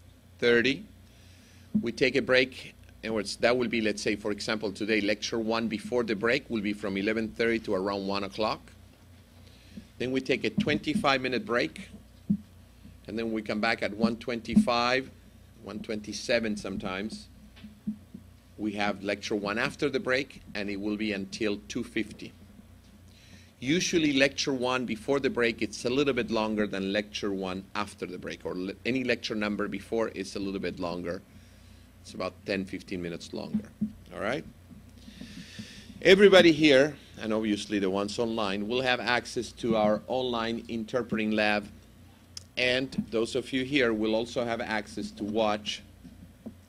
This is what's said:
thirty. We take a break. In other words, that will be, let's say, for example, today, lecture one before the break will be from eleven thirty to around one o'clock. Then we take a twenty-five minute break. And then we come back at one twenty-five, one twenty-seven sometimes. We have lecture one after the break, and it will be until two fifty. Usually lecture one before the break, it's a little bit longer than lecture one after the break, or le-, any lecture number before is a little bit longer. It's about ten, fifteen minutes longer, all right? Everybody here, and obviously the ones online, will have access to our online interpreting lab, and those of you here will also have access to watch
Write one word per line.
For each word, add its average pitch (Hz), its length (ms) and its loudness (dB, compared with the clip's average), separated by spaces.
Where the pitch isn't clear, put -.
thirty. 120 460 6
We 117 100 -2
take 131 240 2
a 127 60 4
break. 127 520 2
In 110 80 -4
other 113 60 -2
words, 101 200 -4
that 120 200 4
will 123 120 2
be, 113 140 0
let's 104 200 0
say, 107 140 0
for 104 140 -4
example, 104 420 -2
today, 107 300 0
lecture 104 360 0
one 113 300 0
before 110 340 -2
the 113 140 -2
break 117 320 0
will 113 140 -2
be 104 100 0
from 101 240 -4
eleven 110 320 0
thirty 117 320 0
to 104 140 -2
around 98 320 -2
one 98 180 -2
o'clock. 110 360 -2
Then 123 140 -4
we 131 100 0
take 131 220 0
a 110 60 0
twenty-five 147 680 0
minute 127 240 -2
break. 120 460 -4
And 107 120 -6
then 113 140 -2
we 110 100 -2
come 107 180 -4
back 117 220 0
at 101 120 -2
one 113 220 0
twenty-five, 120 960 2
one 104 180 -10
twenty-seven 110 760 -2
sometimes. 101 720 -6
We 104 160 -2
have 101 300 0
lecture 101 320 -2
one 101 240 0
after 143 320 0
the 127 100 -2
break, 127 400 -2
and 104 160 -4
it 98 100 -6
will 104 160 -2
be 107 160 0
until 101 460 -2
two 120 160 -6
fifty. - 480 -6
Usually 156 560 2
lecture 135 400 4
one 127 320 0
before 113 340 0
the 131 80 2
break, 117 320 2
it's - 240 -4
a 120 60 0
little 135 240 2
bit 120 160 -2
longer 110 360 0
than 95 280 -2
lecture 104 360 -2
one 95 340 -4
after 101 320 -6
the 90 100 -10
break, 85 300 -10
or 85 80 -6
le-, 92 180 -4
any 123 180 0
lecture 120 300 -2
number 104 340 -2
before 104 400 -2
is - 260 -8
a 104 40 -8
little 98 220 -4
bit 87 200 -6
longer. 87 400 -4
It's - 140 -18
about 92 180 -6
ten, 95 180 0
fifteen 92 380 -8
minutes 85 320 -8
longer, 82 340 -4
all 87 60 -8
right? 117 240 -4
Everybody 185 520 10
here, 147 440 6
and 110 140 -2
obviously 107 440 0
the 98 120 2
ones 101 280 -2
online, 110 480 -2
will 123 140 -2
have 127 180 2
access 117 540 -2
to 113 240 0
our 107 300 4
online 117 600 -2
interpreting 110 640 -2
lab, 104 360 2
and 127 540 0
those 113 260 0
of 120 160 -6
you 131 140 0
here 127 260 4
will 110 220 0
also 117 280 -2
have 117 200 -2
access 104 480 -6
to - 140 -10
watch 104 580 0